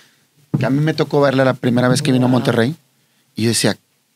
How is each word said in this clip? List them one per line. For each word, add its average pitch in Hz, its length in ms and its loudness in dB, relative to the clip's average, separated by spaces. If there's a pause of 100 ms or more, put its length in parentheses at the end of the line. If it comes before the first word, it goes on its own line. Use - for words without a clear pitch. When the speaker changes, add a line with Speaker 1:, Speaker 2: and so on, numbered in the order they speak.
(600)
Speaker 1:
que 120 80 -2
a - 20 -2
mí 135 100 0
me 151 140 0
tocó 151 280 -2
verla 135 220 2
la 127 120 2
primera 123 320 0
vez 127 160 0
que - 80 0
vino 127 140 2
a 123 40 2
Speaker 2:
Wow. 127 100 2
Speaker 1:
Monterrey, 120 360 0 (600)
y 107 80 -4
yo 117 60 0
decía, 110 280 -2 (380)